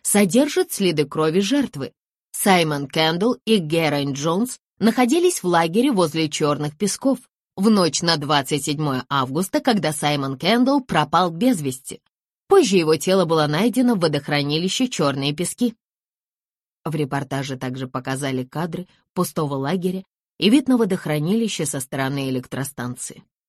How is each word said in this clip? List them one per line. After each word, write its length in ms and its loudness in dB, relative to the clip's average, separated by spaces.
содержит 680 2
следы 340 0
крови 340 0
жертвы. 520 -2
Саймон 560 2
Кэндалл 580 0
и 120 4
Герайн 560 0
Джонс 460 -2
находились 640 2
в 60 -2
лагере 440 2
возле 380 0
Чёрных 480 -2
песков 400 0
в 140 2
ночь 340 2
на 140 2
двадцать 480 0
седьмое 440 -2
августа, 500 -2
когда 320 0
Саймон 460 -4
Кэндалл 440 2
пропал 500 0
без 300 0
вести. 400 -10
Позже 300 6
его 180 4
тело 300 2
было 220 2
найдено 480 2
в 40 -2
водохранилище 880 0
«Чёрные 460 -2
пески». 420 -2
В 80 -6
репортаже 640 -4
также 300 -8
показали 560 -6
кадры 440 -8
пустого 420 -4
лагеря 480 -4
и 120 2
вид 180 4
на 100 2
водохранилище 880 -2
со 140 -6
стороны 500 -4
электростанции. 920 -8